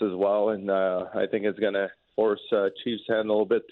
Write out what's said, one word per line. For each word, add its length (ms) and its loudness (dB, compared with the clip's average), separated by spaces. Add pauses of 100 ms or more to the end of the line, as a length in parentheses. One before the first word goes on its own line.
as 100 2
well. 380 2
And, 200 -4
uh, 440 0
I 120 0
think 200 -2
it's 120 -2
gonna 300 -2 (260)
force, 260 2 (120)
uh, 160 4 (160)
Chiefs' 240 -6
hand 220 0
a 20 0
little 140 2
bit 260 2